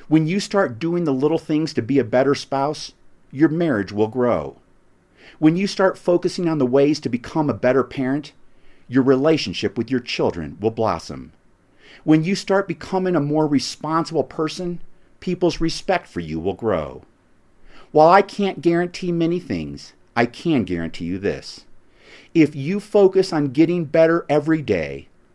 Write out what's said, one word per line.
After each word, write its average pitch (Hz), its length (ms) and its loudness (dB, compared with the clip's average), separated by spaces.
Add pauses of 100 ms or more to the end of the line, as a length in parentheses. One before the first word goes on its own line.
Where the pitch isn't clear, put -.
When 156 180 2
you 180 140 -2
start 165 400 -2
doing 170 240 -2
the 151 100 0
little 147 240 0
things 156 380 -2
to 120 80 -2
be 135 160 0
a 123 40 4
better 127 300 2
spouse, 139 600 -4 (360)
your 151 200 4
marriage 139 420 -2
will 104 160 0
grow. 110 480 -2 (840)
When 160 180 4
you 196 120 0
start 190 320 0
focusing 175 500 0
on 160 80 -2
the 135 80 2
ways 139 360 2
to 135 80 -4
become 147 380 -2
a 131 60 0
better 123 300 2
parent, 139 480 -6 (560)
your 123 160 2
relationship 131 720 2
with 117 140 -4
your 127 80 0
children 85 600 -4
will 107 120 0
blossom. 87 640 -4 (680)
When 156 200 4
you 185 120 -2
start 196 340 0
becoming 185 460 -2
a 156 40 2
more 151 280 0
responsible 151 760 -2
person, 175 580 -6 (380)
people's 175 400 -2
respect - 480 -4
for - 140 -10
you 80 180 -8
will 92 140 -2
grow. 85 480 -4 (880)
While 151 180 6
I 190 120 8
can't 190 400 -4
guarantee 175 500 -2
many 170 280 0
things, 78 540 -8 (220)
I 120 100 2
can 131 380 -2
guarantee 85 420 -6
you 90 120 -6
this. - 480 -6 (680)
If 151 220 4
you 151 240 -4
focus 190 540 4
on 147 140 0
getting 160 380 2
better 165 440 4
every 151 320 2
day, 80 460 -4 (280)